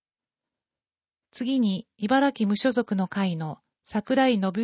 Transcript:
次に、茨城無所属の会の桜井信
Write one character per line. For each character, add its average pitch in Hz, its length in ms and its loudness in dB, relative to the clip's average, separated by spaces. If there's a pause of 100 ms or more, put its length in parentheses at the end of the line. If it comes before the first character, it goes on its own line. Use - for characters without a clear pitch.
(1300)
次 262 300 -2
に、 196 260 0 (120)
茨 269 380 2
城 208 140 0
無 208 80 0
所 262 140 0
属 233 240 -2
の 190 120 0
会 190 280 -2
の 160 240 -8 (240)
桜 262 440 0
井 233 140 2
信 190 100 0 (120)